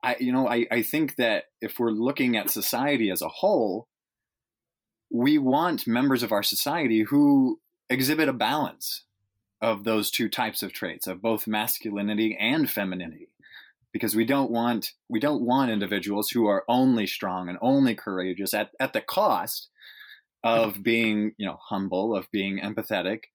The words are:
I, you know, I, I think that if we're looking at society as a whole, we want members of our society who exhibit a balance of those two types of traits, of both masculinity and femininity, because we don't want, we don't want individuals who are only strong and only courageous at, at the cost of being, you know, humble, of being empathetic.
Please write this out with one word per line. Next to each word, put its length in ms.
I, 160
you 140
know, 160
I, 220
I 120
think 340
that 280
if 180
we're 120
looking 460
at 120
society 640
as 100
a 80
whole, 600
we 260
want 500
members 360
of 100
our 100
society 600
who 580
exhibit 380
a 40
balance 720
of 240
those 260
two 180
types 340
of 100
traits, 340
of 140
both 260
masculinity 920
and 320
femininity, 580
because 240
we 80
don't 260
want, 420
we 120
don't 220
want 280
individuals 600
who 160
are 200
only 400
strong 420
and 120
only 340
courageous 600
at, 160
at 140
the 80
cost 680
of 400
being, 540
you 100
know, 120
humble, 480
of 140
being 280
empathetic. 680